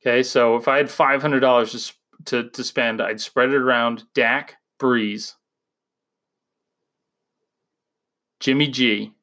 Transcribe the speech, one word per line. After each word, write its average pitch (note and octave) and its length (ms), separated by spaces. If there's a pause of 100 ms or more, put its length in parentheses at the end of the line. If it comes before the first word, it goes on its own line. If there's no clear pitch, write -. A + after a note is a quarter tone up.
Okay, B2+ 220
so A#2+ 320
if A#2 120
I C3+ 100
had C#3 120
five C#3 320
hundred C#3+ 200
dollars B2 300
to A#2+ 60
s-, - 160 (320)
to, A#2+ 240
to - 140
spend, A2+ 380
I'd A2 200
spread B2+ 280
it C#3 60
around A#2+ 600
Dak, B2+ 420 (220)
Breeze, G#2+ 560 (3000)
Jimmy C#3 280
G A#2+ 560